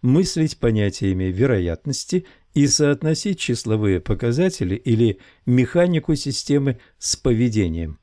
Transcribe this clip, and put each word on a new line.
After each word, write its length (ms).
мыслить 560
понятиями 680
вероятности 1000
и 140
соотносить 720
числовые 600
показатели 760
или 440
механику 680
системы 640
с 200
поведением. 840